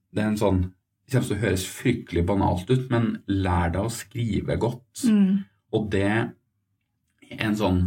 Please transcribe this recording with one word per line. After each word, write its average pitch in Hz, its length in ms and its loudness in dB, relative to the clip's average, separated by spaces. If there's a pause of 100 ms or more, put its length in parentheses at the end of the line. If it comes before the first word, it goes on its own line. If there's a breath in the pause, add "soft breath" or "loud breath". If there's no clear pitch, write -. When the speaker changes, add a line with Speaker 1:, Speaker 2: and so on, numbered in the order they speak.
(120)
Speaker 1:
det 107 120 -2
er 107 40 0
en 107 80 0
sånn, 95 360 2 (340)
det - 60 -8
kommer 131 160 2
til 101 80 -2
å 98 40 -6
høres 95 260 0
fryktelig - 600 -2
banalt 98 440 0
ut, 127 200 2
men 113 380 0
lær 87 440 0
deg 92 100 -2
å 113 80 -2
skrive 90 680 -4
godt. - 460 -6
Speaker 2:
Mm. 202 400 4 (280 soft breath)
Speaker 1:
Og 107 180 -2
det 98 160 0
er 113 260 0 (1120)
en 104 100 0
sånn, 92 300 2